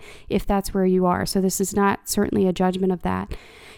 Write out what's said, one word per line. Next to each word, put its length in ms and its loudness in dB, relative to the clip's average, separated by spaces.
if 160 -2
that's 300 -2
where 100 2
you 220 2
are. 180 2
So 160 0
this 200 0
is 160 -2
not 320 0
certainly 400 2
a 40 2
judgment 400 0
of 100 -4
that. 300 -4